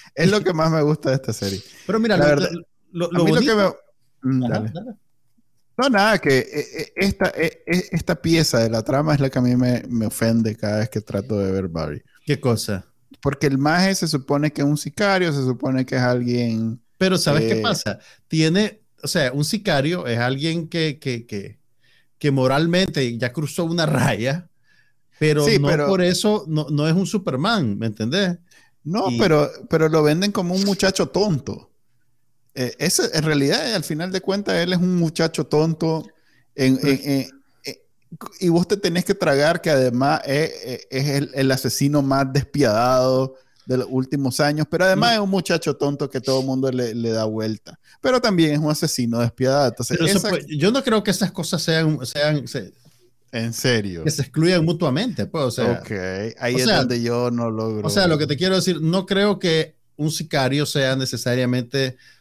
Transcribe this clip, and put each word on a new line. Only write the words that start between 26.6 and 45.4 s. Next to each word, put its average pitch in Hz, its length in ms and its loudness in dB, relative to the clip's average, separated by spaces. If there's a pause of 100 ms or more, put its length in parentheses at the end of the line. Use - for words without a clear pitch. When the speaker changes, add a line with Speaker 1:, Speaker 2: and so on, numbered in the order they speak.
Speaker 2:
no 151 200 2
es 160 40 4
un 185 120 2
Superman, 165 720 0
¿me 110 100 -4
entendés? 170 500 -2 (460)
Speaker 1:
No, 214 280 -4
Speaker 2:
Y 120 60 -2
Speaker 1:
pero, 156 320 4 (200)
pero 160 180 2
lo 156 160 4
venden 175 300 2
como 180 220 -2
un 190 100 0
muchacho 190 420 0
tonto. 180 600 -2 (880)
Eh, - 240 -4
ese, 190 240 0 (100)
en 156 100 0
realidad, 156 520 0
al 165 80 -2
final 170 280 -6
de 185 100 -4
cuentas, 196 340 -2
él 170 180 0
es 180 60 2
un 180 180 0
muchacho 160 480 -2
tonto 160 580 0 (520)
en, 131 220 4
Speaker 2:
Pero 143 120 0
Speaker 1:
en, 135 100 2 (120)
en, 135 280 -4 (1000)
y 180 100 2
vos 175 180 2
te 208 100 0
tenés 175 280 -2
que 196 80 0
tragar 160 480 2
que 170 80 -2
además 131 560 2
es, 143 260 0 (140)
es, 123 240 -12
es 135 200 -2
el, 143 240 -2
el 135 180 2
asesino 143 500 0
más 135 320 2
despiadado 131 1040 2 (300)
de 127 120 -2
los 127 120 -2
últimos 131 500 -2
años, 151 300 0
pero 165 160 0
además 202 260 4
Speaker 2:
Mm. - 20 4
Speaker 1:
es 220 60 0
un 202 100 -2
muchacho 165 480 -2